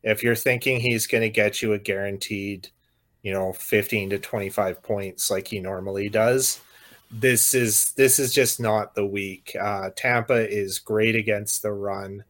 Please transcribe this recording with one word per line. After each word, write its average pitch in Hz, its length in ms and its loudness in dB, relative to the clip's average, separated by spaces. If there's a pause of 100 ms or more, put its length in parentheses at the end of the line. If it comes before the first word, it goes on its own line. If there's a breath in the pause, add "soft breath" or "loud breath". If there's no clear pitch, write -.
If 110 220 0
you're 117 100 4
thinking 123 460 0
he's 117 260 0
gonna 113 220 2
get 107 340 2
you 107 120 2
a 104 40 -2
guaranteed, 98 920 -6 (520)
you 98 100 -6
know, 95 200 -2
fifteen 101 580 0
to 101 80 -2
twenty-five 98 640 -4
points 98 480 -4
like 95 160 -2
he 104 140 -6
normally 98 480 -6
does, 110 520 2 (480 loud breath)
this 117 460 2
is, 117 380 2
this 135 260 6
is 127 160 0
just 127 240 4
not 107 380 0
the 101 100 0
week. 98 540 -6
Uh, 98 340 -4
Tampa 117 560 2
is 101 300 -2
great 110 340 2
against 104 480 -2
the 104 100 -2
run 101 580 -8